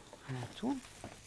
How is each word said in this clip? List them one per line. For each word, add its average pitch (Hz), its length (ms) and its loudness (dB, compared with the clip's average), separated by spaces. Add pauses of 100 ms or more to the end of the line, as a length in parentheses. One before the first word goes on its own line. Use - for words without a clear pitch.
(280)
هاتوا 131 460 4 (520)